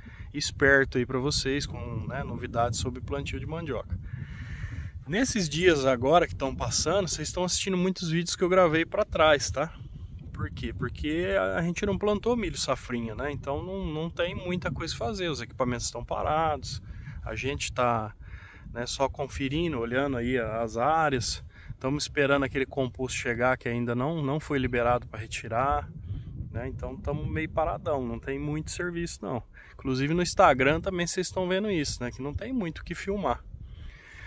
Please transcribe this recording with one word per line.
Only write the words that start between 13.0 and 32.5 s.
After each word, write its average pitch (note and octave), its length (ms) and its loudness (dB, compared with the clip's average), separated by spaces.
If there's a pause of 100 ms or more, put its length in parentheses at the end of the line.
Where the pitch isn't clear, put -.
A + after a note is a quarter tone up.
né? C3 160 -2
Então C#3+ 320 -4
não, F#3 240 -4
não D#3+ 240 -2
tem F3 240 -2
muita F3+ 380 -2
coisa D#3+ 200 -4
a - 60 -8
fazer, G#3 300 -2
os C3+ 120 -2
equipamentos A#2 460 -2
estão A#2+ 180 -6
parados, D#3+ 800 0 (420)
a A2 120 -6
gente C3 360 -2
tá, A#2 400 2 (640)
né, A#2+ 120 -6
só C3+ 220 0
conferindo, C#3+ 680 -2
olhando B2+ 380 0
aí A#2+ 200 0
as A2+ 400 -2
áreas. C#3+ 680 2 (360)
Tamo C3+ 160 0
esperando C#3+ 460 4
aquele C3+ 240 0
composto B2+ 500 -2
chegar B2 400 2
que - 120 -4
ainda A#2+ 260 0
não, D3+ 260 0
não C#3+ 200 0
foi D3 180 0
liberado B2 480 2
pra G#2+ 140 -8
retirar, C3 680 -2 (640)
né? A#2 160 -6
Então B2+ 300 -8
tamo D3 280 -4
meio D#3 240 -2
paradão, D#3+ 560 0
não A#2 140 -4
tem C#3 180 -6
muito D3 360 -4
serviço E3+ 500 -4
não. D3+ 180 -2 (340)
Inclusive C3+ 380 0
no F3 80 2
Instagram D#3 600 6
também F3 260 -2
vocês F3+ 220 -2
estão F#3 180 -2
vendo F#3+ 240 2
isso, D#3+ 320 0
né? B2 80 -2
Que B2 100 -10
não C#3+ 140 -4
tem A#3+ 180 -6